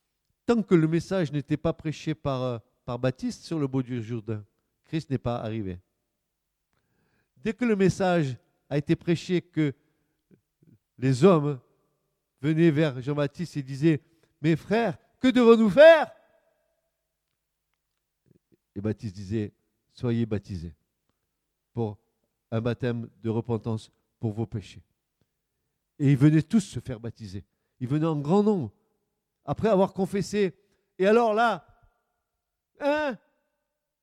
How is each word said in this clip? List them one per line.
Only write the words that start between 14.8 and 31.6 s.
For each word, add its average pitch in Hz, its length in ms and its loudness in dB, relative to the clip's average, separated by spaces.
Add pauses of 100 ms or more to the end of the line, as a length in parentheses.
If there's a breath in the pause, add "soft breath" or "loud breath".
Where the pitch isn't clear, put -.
que 254 100 2
devons-nous 226 420 6
faire ? » 302 420 8 (2750)
Et 98 60 -12
Baptiste 104 340 -8
disait, « 104 360 -8 (400)
Soyez 117 340 -4
baptisés 95 500 -10 (960)
pour 110 260 -6 (520)
un 113 100 -2
baptême 117 480 -6 (140)
de 113 80 -4
repentance 113 600 -4 (300)
pour 110 120 -4
vos 110 140 -6
péchés. » - 380 -14 (1120)
Et 143 140 2
ils 135 60 2
venaient 151 240 4
tous - 180 0
se - 200 -8
faire 113 200 -12
baptiser. 107 460 -14 (340)
Ils 127 80 -8
venaient 151 160 0
en 156 160 -2
grand 175 220 2
nombre, 190 280 -2 (760)
après 147 220 -2
avoir 190 240 2
confessé. 196 600 -2 (440)
Et 185 80 2
alors 220 280 4
là, « 220 320 0 (1120)